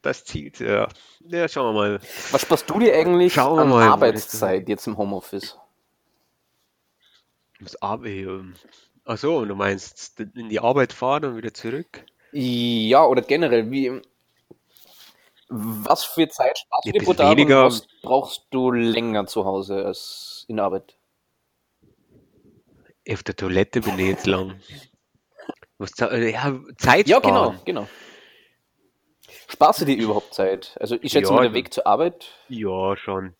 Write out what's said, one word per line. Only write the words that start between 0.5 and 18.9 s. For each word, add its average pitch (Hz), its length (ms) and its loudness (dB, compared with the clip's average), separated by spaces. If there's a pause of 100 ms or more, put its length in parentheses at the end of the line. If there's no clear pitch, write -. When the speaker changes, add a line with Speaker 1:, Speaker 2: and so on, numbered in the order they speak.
Speaker 1:
ja. 107 280 -2 (400)
Ja, 170 200 -4
schauen 120 280 -2
wir 107 60 2
mal. 101 180 0 (320)
Speaker 2:
Was 135 120 2
sparst - 260 0
du 208 100 -2
dir 226 160 6
eigentlich 175 380 4
Speaker 1:
Schauen 147 260 4
wir - 40 6
Speaker 2:
an 135 80 4
Speaker 1:
mal, 120 280 6
wo 127 120 4
das 107 180 -4
Speaker 2:
Arbeitszeit 95 400 -2
jetzt 104 180 -4
im 107 100 -8
Homeoffice? 101 600 -8 (2000)
Speaker 1:
Das - 220 -18
Ar-, 107 240 -6
ähm, 95 480 -10 (500)
ach 113 140 -6
so, 147 260 -2
du 101 120 -6
meinst, 98 680 -6
in 113 280 -14
die 107 120 -2
Arbeit 123 320 2
fahren 143 320 -2
und 123 120 -6
wieder 113 160 -10
zurück? - 520 -10 (260)
Speaker 2:
Ja, 120 760 2
oder 127 160 4
generell, 120 500 2
wie, 131 300 -4 (1500)
was 107 560 -2
für 160 240 0
Zeit - 300 -2
sparst - 260 -6
Speaker 1:
Ja, 208 80 -4
Speaker 2:
du - 0 -
dir 208 100 2
pro 185 80 2
Speaker 1:
bisschen - 60 2
Speaker 2:
Tag 147 220 6
und - 0 -
Speaker 1:
weniger. 139 240 6
Speaker 2:
was 120 240 2 (140)
brauchst - 500 -4
du 127 200 0
länger 117 560 0